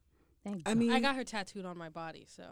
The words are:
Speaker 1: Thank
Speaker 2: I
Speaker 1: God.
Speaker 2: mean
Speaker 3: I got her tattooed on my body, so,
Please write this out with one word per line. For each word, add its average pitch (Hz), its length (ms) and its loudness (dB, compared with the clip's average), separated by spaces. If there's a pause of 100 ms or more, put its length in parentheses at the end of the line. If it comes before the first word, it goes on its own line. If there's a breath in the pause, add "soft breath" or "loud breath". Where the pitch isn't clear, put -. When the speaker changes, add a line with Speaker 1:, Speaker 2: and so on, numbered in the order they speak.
(440)
Speaker 1:
Thank 202 240 -4
Speaker 2:
I 202 40 4
Speaker 1:
God. 226 60 6
Speaker 2:
mean 233 140 6
Speaker 3:
I 247 80 6
got 269 160 4
her 262 80 -4
tattooed 196 420 -6
on 175 120 -8
my 165 120 -10
body, 165 380 -10
so, - 240 -18